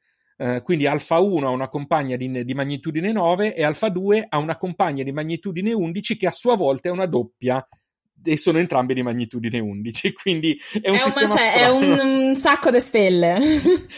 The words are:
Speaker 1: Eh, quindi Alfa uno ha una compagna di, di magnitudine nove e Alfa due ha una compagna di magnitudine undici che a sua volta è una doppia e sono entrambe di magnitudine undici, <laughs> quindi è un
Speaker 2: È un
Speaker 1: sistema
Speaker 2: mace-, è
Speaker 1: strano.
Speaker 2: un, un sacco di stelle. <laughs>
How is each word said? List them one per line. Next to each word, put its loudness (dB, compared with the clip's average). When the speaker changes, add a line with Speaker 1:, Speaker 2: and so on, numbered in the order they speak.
Speaker 1:
Eh, -4
quindi 0
Alfa 0
uno 0
ha 0
una -4
compagna -4
di, -6
di -6
magnitudine -4
nove 0
e -4
Alfa -2
due 0
ha -4
una -2
compagna -4
di -6
magnitudine -4
undici -4
che -2
a 0
sua 0
volta 0
è -2
una -2
doppia -2
e 0
sono 0
entrambe 0
di -2
magnitudine -4
undici, -4
<laughs> -20
quindi 0
è -2
un 4
Speaker 2:
È 2
un 2
Speaker 1:
sistema 2
Speaker 2:
mace-, 4
è 2
Speaker 1:
strano. 6
Speaker 2:
un, 2
un 2
sacco 2
di 4
stelle. 4
<laughs> 2